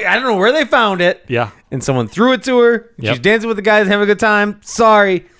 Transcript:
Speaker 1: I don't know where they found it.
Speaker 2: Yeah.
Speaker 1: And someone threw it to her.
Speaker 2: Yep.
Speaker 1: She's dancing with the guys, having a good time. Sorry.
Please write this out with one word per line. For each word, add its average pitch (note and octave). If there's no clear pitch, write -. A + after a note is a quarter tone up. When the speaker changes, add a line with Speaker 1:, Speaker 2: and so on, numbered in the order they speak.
Speaker 1:
I F#3
don't B3
know A3+
where G#3+
they D#4
found G#3+
it. -
Speaker 2:
Yeah. A#2
Speaker 1:
And C3
someone B2+
threw A#3
it A3+
to B3+
her. A#3
Speaker 2:
Yep. G#2+
Speaker 1:
She's A#2+
dancing G#3+
with G#3+
the G#3
guys, G#3
having G#3
a -
good G3+
time. G#3
Sorry. G3+